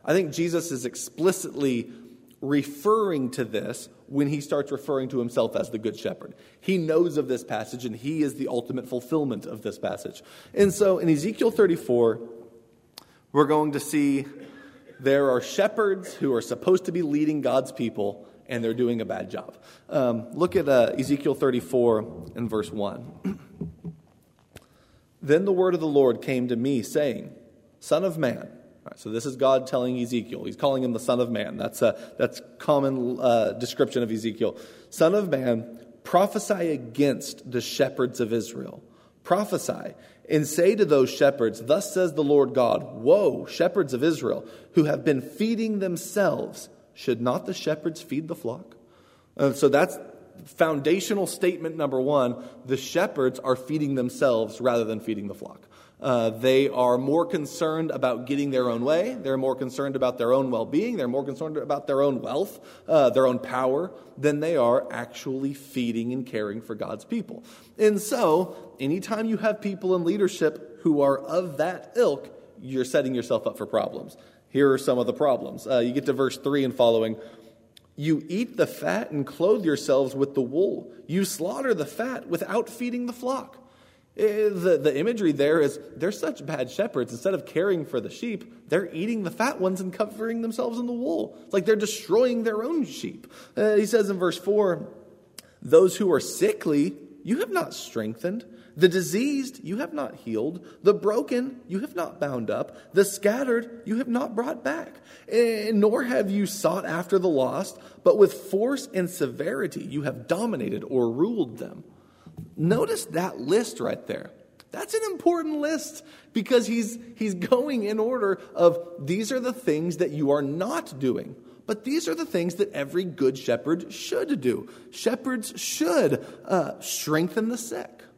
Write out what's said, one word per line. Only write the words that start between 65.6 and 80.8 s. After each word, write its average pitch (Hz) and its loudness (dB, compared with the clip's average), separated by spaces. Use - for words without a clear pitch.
and 127 -6
caring 107 -6
for 113 -10
God's 104 -8
people. - -8
And 214 4
so, 185 2
anytime 190 -2
you 226 -2
have 214 -2
people 185 0
in 175 -2
leadership 170 0
who 151 4
are 139 4
of 165 -4
that 156 -4
ilk, 190 2
you're 131 -2
setting 135 0
yourself 120 -2
up 107 -4
for 110 -8
problems. - -4
Here 139 6
are 135 4
some 135 2
of 120 2
the 120 -2
problems. 110 -2
Uh, 127 2
you 120 2
get 135 -2
to 143 0
verse 127 0
three 139 0
and 127 -2
following. 113 4
"You 147 0
eat 214 -4
the 156 4
fat 180 -4
and 143 -2
clothe 196 2
yourselves 139 2
with 135 -2
the 135 2
wool. 143 -2